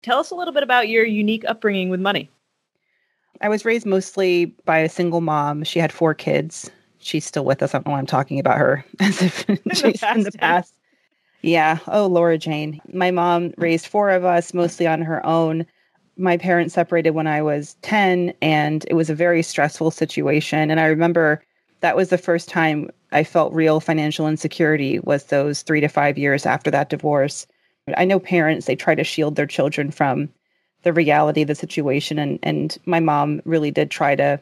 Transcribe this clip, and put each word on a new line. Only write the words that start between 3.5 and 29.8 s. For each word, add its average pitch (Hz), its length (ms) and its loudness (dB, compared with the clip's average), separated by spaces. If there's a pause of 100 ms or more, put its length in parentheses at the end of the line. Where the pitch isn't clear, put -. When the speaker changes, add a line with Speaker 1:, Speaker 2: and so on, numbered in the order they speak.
Speaker 2:
raised 226 200 0
mostly 190 600 0 (200)
by 160 140 4
a 160 100 2
single 170 320 -2
mom. 151 420 -2
She - 160 -2
had 160 140 0
four 160 200 2
kids. 151 560 -4 (300)
She's - 260 -6
still 143 200 -6
with 135 180 0
us. 143 100 -2
I 143 40 -2
don't - 100 -4
know 143 60 -2
why 139 60 -2
I'm 135 60 -4
talking 139 340 -2
about - 180 2
her 135 340 2
<laughs> - 80 -20
as 190 220 0
if - 280 0
Speaker 1:
In 196 160 2
the 190 100 -4
Speaker 2:
she's 233 280 2
in 220 200 2
the 202 80 -4
Speaker 1:
past - 60 -20
Speaker 2:
past. 175 360 0 (680)
Yeah. 160 460 2
Oh, 208 200 2
Laura 170 300 4
Jane. 151 440 -6 (100)
My 180 200 0
mom 175 460 0
raised 165 300 0
four 208 220 0
of 185 160 2
us, 175 280 0
mostly 170 340 0
on 160 140 0
her 160 240 -4
own. 165 400 0 (540)
My 180 180 2
parents 170 380 0
separated 165 360 2
when 156 160 -2
I 151 140 0
was 147 400 -4
ten, 185 600 2
and 151 480 0
it - 40 2
was 160 160 2
a 156 60 0
very 170 260 2
stressful 156 480 0
situation. 151 800 -2
And 156 100 2
I 160 60 2
remember 160 560 2 (380)
that 165 160 0
was 180 140 0
the 180 80 2
first 170 320 -2
time 156 400 0 (240)
I 156 100 2
felt 156 300 0
real 160 260 2
financial 156 480 -2
insecurity, 156 720 0
was 143 260 0
those 143 380 -2
three 151 180 0
to 147 60 2
five 143 300 0
years 139 280 0
after 139 260 0
that 143 180 0
divorce. 147 580 -2 (500)
I 180 80 2
know 190 140 2
parents, 165 480 0
they 127 80 0
try 160 200 2
to 147 100 -2
shield 151 320 -2
their 147 100 0
children 147 440 -2